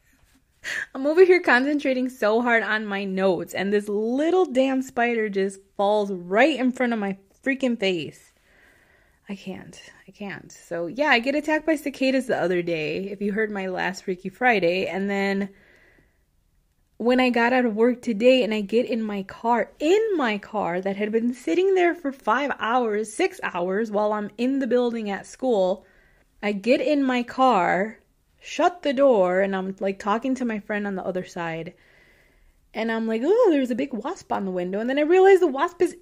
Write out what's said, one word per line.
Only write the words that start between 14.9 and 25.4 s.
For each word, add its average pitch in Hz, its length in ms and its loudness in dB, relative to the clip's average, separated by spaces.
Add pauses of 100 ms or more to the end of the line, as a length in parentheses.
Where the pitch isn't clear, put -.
then 196 400 -2 (1500)
when 247 160 2
I 254 120 2
got 233 200 2
out 254 140 2
of 214 100 -2
work 240 260 2
today 240 420 4
and 220 100 -2
I 214 80 -2
get 220 240 0
in 226 180 -4
my 202 200 -6
car, 233 560 -2
in 359 200 2 (160)
my 233 220 -2
car 185 420 -4
that 196 160 -4
had 214 160 -4
been 233 220 0
sitting 370 420 0
there 349 180 2
for 277 200 -6
five 269 460 -2
hours, 220 520 -2
six 370 320 -2
hours 190 480 -2
while 214 220 0
I'm 208 240 -4
in 262 220 0
the 262 80 -2
building 233 420 0
at 196 180 -8
school, 202 580 0 (560)